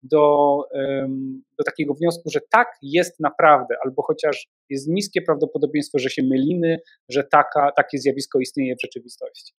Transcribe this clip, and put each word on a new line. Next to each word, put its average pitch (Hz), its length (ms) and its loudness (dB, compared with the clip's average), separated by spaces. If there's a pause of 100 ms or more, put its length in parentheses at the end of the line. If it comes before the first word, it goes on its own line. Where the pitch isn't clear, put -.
Do, 147 520 4 (200)
em, 135 680 -4 (140)
do 151 60 -4
takiego 143 300 -4
wniosku, 165 360 -4
że 147 100 -2 (120)
tak 240 160 4 (140)
jest 170 380 -2
naprawdę, 143 560 4 (100)
albo 135 180 -6
chociaż - 440 -4 (220)
jest 139 180 -6
niskie 185 340 -2
prawdopodobieństwo, 147 800 -2
że 131 100 -2
się 135 140 -2
mylimy, 160 540 0 (320)
że 135 140 0
taka, 143 520 2
takie - 220 0
zjawisko 135 420 -2
istnieje 131 360 -4
w 127 60 -14
rzeczywistości. - 760 -16